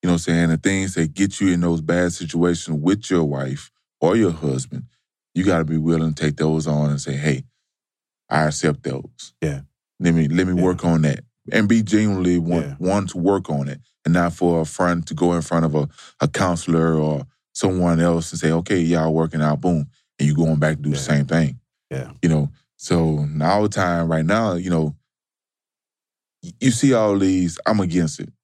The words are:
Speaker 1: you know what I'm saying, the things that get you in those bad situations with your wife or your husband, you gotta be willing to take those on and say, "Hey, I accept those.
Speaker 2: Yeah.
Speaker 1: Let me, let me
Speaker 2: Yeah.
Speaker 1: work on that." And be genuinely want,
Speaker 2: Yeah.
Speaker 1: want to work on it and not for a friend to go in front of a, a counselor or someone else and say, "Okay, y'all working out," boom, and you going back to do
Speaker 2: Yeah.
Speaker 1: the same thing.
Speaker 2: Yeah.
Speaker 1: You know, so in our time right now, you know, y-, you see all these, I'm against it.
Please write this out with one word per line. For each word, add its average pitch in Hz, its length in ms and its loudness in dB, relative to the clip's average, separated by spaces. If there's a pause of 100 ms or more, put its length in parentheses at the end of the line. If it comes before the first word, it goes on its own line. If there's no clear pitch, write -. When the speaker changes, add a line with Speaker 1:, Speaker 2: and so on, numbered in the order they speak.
Speaker 1:
you 87 40 -4
know 90 60 2
what 85 160 -2
I'm 85 60 2
saying, 82 160 4
the 82 60 2
things 95 380 -2
that 82 200 -2
get 98 260 0
you 98 80 2
in 87 120 2
those 85 200 0
bad 87 320 0
situations 85 680 -2
with 98 300 0
your 85 140 2
wife 69 480 -6 (280)
or 101 160 4
your 104 140 4
husband, 67 540 -6 (500)
you 90 100 -2
gotta 87 200 2
be 80 120 -2
willing 80 380 0
to - 80 -8
take 76 140 -2
those 78 300 0
on 76 240 0
and 71 100 -2
say, 69 160 -6
"Hey, 71 280 -2 (840)
I 76 160 0
accept 76 400 -2
those. - 580 -10
Speaker 2:
Yeah. 71 180 -4 (380)
Speaker 1:
Let 85 160 2
me, 82 140 4
let 90 180 2
me 92 80 0
Speaker 2:
Yeah. 90 80 2
Speaker 1:
work 90 220 0
on 82 180 2
that." 73 220 0 (280)
And 104 160 2
be 113 140 4
genuinely 98 560 2
want, 82 280 -2
Speaker 2:
Yeah. 71 120 -10
Speaker 1:
want 92 320 -2
to - 80 -10
work 92 320 0
on 69 180 -2
it 69 120 -10 (240)
and 82 100 2
not 85 200 2
for 85 260 2
a 80 40 0
friend 87 420 -2
to - 80 -10
go 87 200 2
in 85 80 0
front 85 220 0
of 76 100 0
a, 73 140 0 (320)
a 71 80 0
counselor 82 680 0
or 76 320 -2 (280)
someone 90 460 0
else 85 320 0
and 82 80 -8
say, 78 120 0
"Okay, 87 280 0
y'all 80 320 2
working 80 300 0
out," 76 180 0
boom, 82 280 0 (300)
and - 100 2
you 76 60 2
going 80 240 2
back 78 180 0
to - 60 -10
do 76 80 -2
Speaker 2:
Yeah. 71 60 0
Speaker 1:
the - 60 -8
same 73 240 0
thing. 78 320 0 (320)
Speaker 2:
Yeah. 67 220 -10 (100)
Speaker 1:
You 85 60 2
know, 76 220 2 (260)
so 80 440 0
in 73 220 -4
our 101 260 2
time 87 400 0
right 80 160 0
now, 104 300 0
you 90 160 -4
know, 80 240 0 (1500)
y-, 87 180 -18
you 131 100 4
see 131 240 4
all 107 240 4
these, 92 480 2
I'm 107 140 2
against 87 400 0
it. - 120 -12 (120)